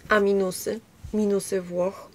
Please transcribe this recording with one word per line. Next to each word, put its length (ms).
A 100
minusy? 600
Minusy 480
Włoch? 540